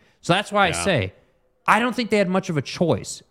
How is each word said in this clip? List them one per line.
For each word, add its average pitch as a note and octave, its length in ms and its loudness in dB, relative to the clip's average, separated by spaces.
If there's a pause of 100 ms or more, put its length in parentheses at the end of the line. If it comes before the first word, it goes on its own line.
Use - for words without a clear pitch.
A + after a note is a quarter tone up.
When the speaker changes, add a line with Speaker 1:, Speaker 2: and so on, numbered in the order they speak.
(220)
Speaker 1:
So E3 120 2
that's G3+ 180 -2
why G3+ 140 4
I - 20 2
Speaker 2:
Yeah. F2 160 -2
Speaker 1:
say, A2+ 280 0 (540)
I G3 120 6
don't A#3+ 180 -2
think A#3+ 140 -4
they G#3+ 80 2
had G3 100 2
much F#3+ 220 -2
of D#3 80 -2
a C3+ 40 0
choice, - 680 -4